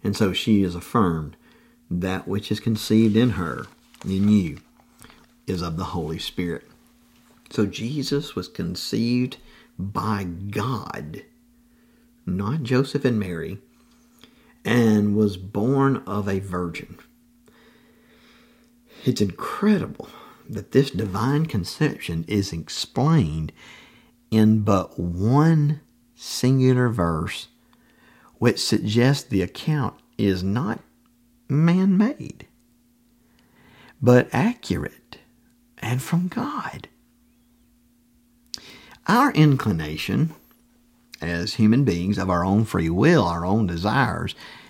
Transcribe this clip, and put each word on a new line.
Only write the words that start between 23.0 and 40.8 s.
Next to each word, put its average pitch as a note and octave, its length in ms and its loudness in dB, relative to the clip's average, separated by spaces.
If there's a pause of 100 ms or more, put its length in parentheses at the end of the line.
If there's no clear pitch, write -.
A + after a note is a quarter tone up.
in G#2+ 320 4
but G2 380 0
one C#3+ 800 2 (360)
singular B2+ 760 2
verse, E2+ 580 -2 (920)
which A#2 200 2
suggests A#2+ 640 2
the G2 180 0
account C3 520 -2 (240)
is F#2+ 260 2
not A#2 380 -4 (680)
man-made, F#3 1000 2 (1500)
but B2 320 6
accurate - 840 -4 (580)
and B2 240 -4
from F3 260 -2
God. - 600 -8 (2250)
Our B3 240 4
inclination A2+ 1000 2 (840)